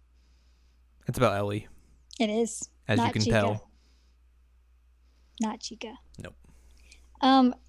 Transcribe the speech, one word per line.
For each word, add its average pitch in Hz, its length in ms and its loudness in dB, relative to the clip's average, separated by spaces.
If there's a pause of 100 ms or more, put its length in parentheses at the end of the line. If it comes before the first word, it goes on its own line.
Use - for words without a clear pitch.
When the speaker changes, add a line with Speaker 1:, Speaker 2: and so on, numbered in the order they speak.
(1080)
Speaker 1:
It's 123 120 -2
about 104 180 4
Ellie. 104 300 -4 (520)
Speaker 2:
It 220 120 0
is. 220 360 -4 (200)
Speaker 1:
As 107 100 2
you - 80 2
Speaker 2:
Not - 80 -2
Speaker 1:
can 110 80 0
Speaker 2:
Chica. 113 180 2
Speaker 1:
tell. 104 300 -2 (1700)
Speaker 2:
Not 220 200 -4
Chica. - 340 -14 (240)
Speaker 1:
Nope. - 160 -16 (920)
Speaker 2:
Um, 262 300 6 (160)